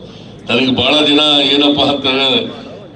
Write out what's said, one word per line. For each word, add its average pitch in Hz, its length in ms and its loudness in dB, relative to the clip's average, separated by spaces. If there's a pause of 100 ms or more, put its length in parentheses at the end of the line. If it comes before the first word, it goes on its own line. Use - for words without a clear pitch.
(520)
ನನಗೆ 127 240 2
ಬಹಳ 147 300 2
ಜನ 147 140 4 (220)
ಏನಪ್ಪಾ 143 420 2
ಅಂತಂದ್ರೆ, 135 600 0 (500)